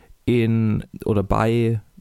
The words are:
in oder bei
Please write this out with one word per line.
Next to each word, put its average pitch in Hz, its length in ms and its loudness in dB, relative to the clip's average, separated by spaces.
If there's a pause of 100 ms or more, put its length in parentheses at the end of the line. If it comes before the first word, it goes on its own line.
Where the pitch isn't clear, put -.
(260)
in 113 580 0 (220)
oder 101 180 0
bei 113 580 0 (200)